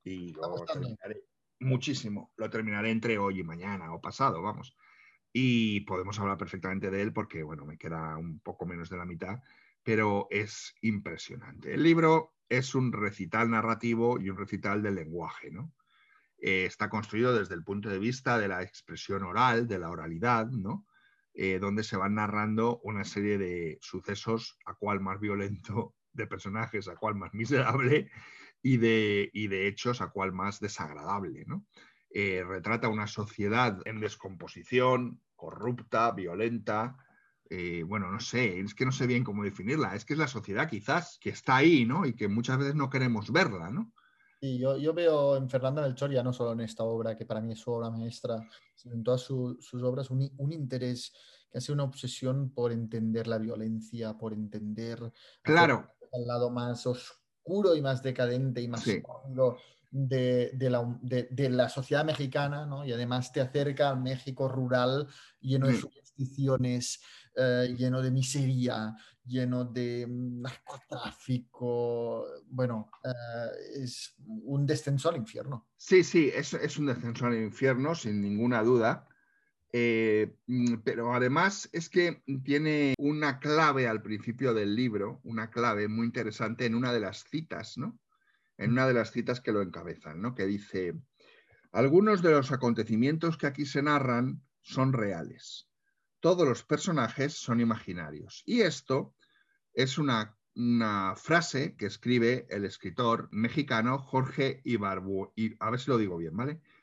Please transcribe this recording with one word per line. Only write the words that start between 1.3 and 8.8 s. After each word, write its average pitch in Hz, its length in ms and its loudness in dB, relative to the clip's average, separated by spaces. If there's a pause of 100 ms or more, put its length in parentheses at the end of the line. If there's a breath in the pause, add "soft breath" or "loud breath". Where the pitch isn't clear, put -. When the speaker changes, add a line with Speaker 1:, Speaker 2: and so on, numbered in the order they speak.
Speaker 1:
muchísimo. 127 760 -2
Lo 107 140 -6
terminaré 110 420 -2
entre 113 260 0
hoy 98 220 -2
y 87 40 -6
mañana 85 480 -8
o 85 80 -10
pasado, 101 420 -2
vamos. - 340 -8 (560 soft breath)
Y 117 480 4
podemos 98 400 -4
hablar 98 180 -2
perfectamente 95 500 -4
de 98 140 -2
él 107 100 -2
porque, 101 300 -4
bueno, 76 240 -10
me 80 120 -14
queda 80 380 -8
un 80 220 -8
poco - 260 -10
menos 85 260 -8